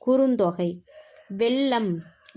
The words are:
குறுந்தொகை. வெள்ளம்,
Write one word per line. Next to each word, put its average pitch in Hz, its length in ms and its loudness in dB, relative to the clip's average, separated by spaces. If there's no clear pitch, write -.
குறுந்தொகை. 214 640 2
வெள்ளம், 233 720 -2